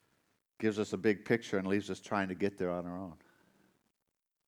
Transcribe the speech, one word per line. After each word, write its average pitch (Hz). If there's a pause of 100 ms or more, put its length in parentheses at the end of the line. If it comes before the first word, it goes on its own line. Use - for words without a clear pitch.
(580)
gives 107
us 104
a 107
big 101
picture 117
and 95
leaves 98
us 92
trying 98
to 90
get 98
there 90
on 87
our 87
own. 90 (1300)